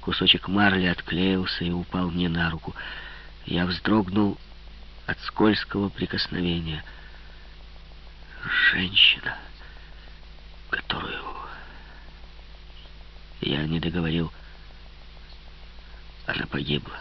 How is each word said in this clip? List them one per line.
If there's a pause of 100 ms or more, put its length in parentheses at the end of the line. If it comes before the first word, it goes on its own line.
Кусочек
марли
отклеился
и
упал
мне
на
руку. (720)
Я
вздрогнул (680)
от
скользкого
прикосновения. (1900)
Женщина, (1300)
которую (2250)
я
не
договорил. (1900)
Она
погибла.